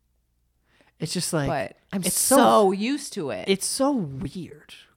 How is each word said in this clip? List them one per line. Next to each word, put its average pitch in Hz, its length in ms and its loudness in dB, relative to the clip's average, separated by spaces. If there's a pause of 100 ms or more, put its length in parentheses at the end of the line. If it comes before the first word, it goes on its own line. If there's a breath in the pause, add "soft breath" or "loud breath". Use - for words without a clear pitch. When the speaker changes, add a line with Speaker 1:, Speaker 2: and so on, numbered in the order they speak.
(1000)
Speaker 1:
It's 156 140 -6
just, - 200 -4
like, 151 140 0
Speaker 2:
But 143 280 -4 (160)
I'm 196 120 -4
Speaker 1:
it's 185 160 -2
Speaker 2:
so - 180 2
Speaker 1:
so, 226 340 6
Speaker 2:
used 226 420 -4
to 160 180 -6
it. 92 160 -8
Speaker 1:
it's 196 180 0
so 269 260 0
weird. 151 840 -8 (240)